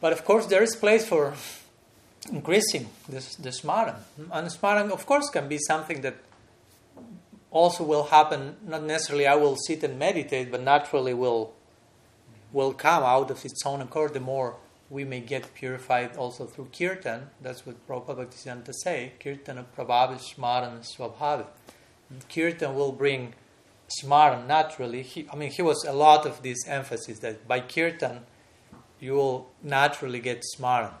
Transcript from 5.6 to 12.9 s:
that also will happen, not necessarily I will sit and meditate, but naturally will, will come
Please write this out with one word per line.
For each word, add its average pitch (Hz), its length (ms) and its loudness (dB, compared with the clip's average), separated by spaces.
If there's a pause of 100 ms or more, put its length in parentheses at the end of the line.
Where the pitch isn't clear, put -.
that 131 140 -4 (1400)
also 170 320 4
will 147 220 0
happen, 147 600 6
not 156 180 -8
necessarily 151 420 0
I 139 100 8
will 147 200 4
sit 151 280 -6
and 131 140 -4
meditate, 139 540 -2
but 123 100 -4
naturally 139 520 2
will, 120 400 0 (1000)
will 135 220 0
come 156 300 4